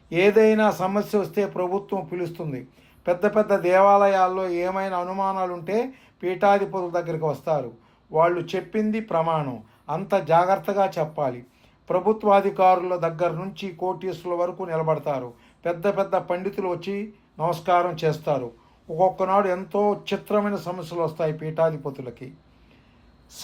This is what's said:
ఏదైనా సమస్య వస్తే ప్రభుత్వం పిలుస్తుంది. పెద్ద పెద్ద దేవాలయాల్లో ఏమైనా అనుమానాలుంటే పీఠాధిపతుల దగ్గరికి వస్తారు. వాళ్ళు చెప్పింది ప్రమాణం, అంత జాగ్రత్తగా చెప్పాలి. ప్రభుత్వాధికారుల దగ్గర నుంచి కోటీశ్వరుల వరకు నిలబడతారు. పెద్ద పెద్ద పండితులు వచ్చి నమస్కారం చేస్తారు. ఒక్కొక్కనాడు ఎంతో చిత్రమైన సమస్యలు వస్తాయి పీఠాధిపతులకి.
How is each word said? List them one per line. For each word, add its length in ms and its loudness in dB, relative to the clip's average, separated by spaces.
ఏదైనా 580 4
సమస్య 480 -2
వస్తే 280 -2
ప్రభుత్వం 580 -4
పిలుస్తుంది. 640 -8
పెద్ద 200 2
పెద్ద 280 2
దేవాలయాల్లో 960 6
ఏమైనా 500 -2
అనుమానాలుంటే 960 -4
పీఠాధిపతుల 800 0
దగ్గరికి 240 -4
వస్తారు. 480 -2
వాళ్ళు 280 2
చెప్పింది 600 -4
ప్రమాణం, 600 -2
అంత 240 -4
జాగ్రత్తగా 840 2
చెప్పాలి. 480 -4
ప్రభుత్వాధికారుల 1080 4
దగ్గర 340 -2
నుంచి 380 -8
కోటీశ్వరుల 720 -6
వరకు 220 -4
నిలబడతారు. 720 -2
పెద్ద 200 -4
పెద్ద 300 0
పండితులు 520 -4
వచ్చి 440 -6
నమస్కారం 640 0
చేస్తారు. 640 -2
ఒక్కొక్కనాడు 580 2
ఎంతో 520 0
చిత్రమైన 440 -2
సమస్యలు 460 -6
వస్తాయి 300 -2
పీఠాధిపతులకి. 1040 -4